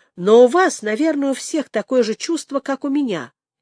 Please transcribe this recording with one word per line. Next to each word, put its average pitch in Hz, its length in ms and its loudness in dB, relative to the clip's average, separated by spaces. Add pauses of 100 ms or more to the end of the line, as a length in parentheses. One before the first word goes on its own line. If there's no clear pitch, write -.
(160)
Но 214 300 6
у - 20 4
вас, 330 340 0
наверное, 277 500 -2
у - 20 -4
всех - 360 -6
такое 240 340 -2
же 208 120 -2
чувство, 285 460 -6
как - 240 -8
у 285 40 -4
меня. 226 440 -4 (280)